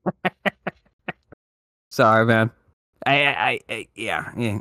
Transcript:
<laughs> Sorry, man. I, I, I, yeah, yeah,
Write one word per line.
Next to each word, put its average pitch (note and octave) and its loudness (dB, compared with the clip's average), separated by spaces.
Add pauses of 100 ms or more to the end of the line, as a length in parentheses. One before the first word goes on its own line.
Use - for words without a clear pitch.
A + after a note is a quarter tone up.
<laughs> - -10
Sorry, A2+ 4
man. A2+ 4 (560)
I, C#3+ 2
I, B2 -2
I, A2+ -10
yeah, F#2 -6
yeah, A2 -4